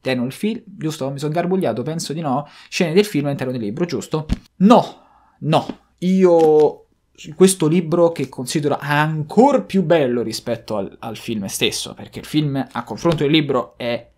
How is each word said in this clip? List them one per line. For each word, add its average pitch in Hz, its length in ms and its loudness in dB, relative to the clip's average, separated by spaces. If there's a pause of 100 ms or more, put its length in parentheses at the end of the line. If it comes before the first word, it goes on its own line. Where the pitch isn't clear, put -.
Eh, 131 120 -2
no, 123 100 -2
il 135 80 -6
film, 214 320 -4
giusto? 151 460 -8
Mi 139 80 -10
sono 151 140 -4
ingarbugliato, 170 500 -2
penso 156 320 -6
di 170 60 -6
no. 143 260 -2 (220)
Scene 165 260 -2
del 202 100 6
film 143 220 -2
all'interno 135 260 -4
del 127 80 -6
libro, 113 240 -4
giusto? 151 420 -6 (300)
No, 202 460 4 (380)
no. 147 380 -2 (200)
Io, 165 880 4 (480)
questo 185 320 4
libro 170 460 2
che 135 160 -6
considero 139 520 -4
ancor 156 840 2
più 190 160 0
bello 139 400 2
rispetto 110 540 -6
al, 98 240 -8
al 113 160 -10
film 110 300 -8
stesso, - 480 -4
perché - 260 -16
il - 60 -18
film 139 460 -2
a 117 120 -8
confronto 151 380 -2
del 143 100 2
libro 147 440 0
è 120 420 -8